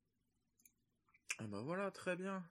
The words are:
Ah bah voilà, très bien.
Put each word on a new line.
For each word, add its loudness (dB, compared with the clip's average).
Ah -2
bah 0
voilà, 2
très 0
bien. 0